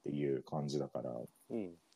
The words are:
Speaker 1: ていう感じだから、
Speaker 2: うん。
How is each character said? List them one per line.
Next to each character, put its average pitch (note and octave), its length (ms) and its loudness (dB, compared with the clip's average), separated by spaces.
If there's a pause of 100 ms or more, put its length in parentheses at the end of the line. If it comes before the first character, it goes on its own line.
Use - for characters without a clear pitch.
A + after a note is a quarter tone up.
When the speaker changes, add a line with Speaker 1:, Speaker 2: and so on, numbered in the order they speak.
Speaker 1:
て D2 60 -2
い C#2+ 240 4
う C2 80 0
感 D2 240 0
じ C#2+ 120 2
だ C#2 100 0
か - 140 -4
ら、 B1+ 80 -2 (400)
Speaker 2:
う A#2 60 -2
ん。 F#2+ 140 -2 (260)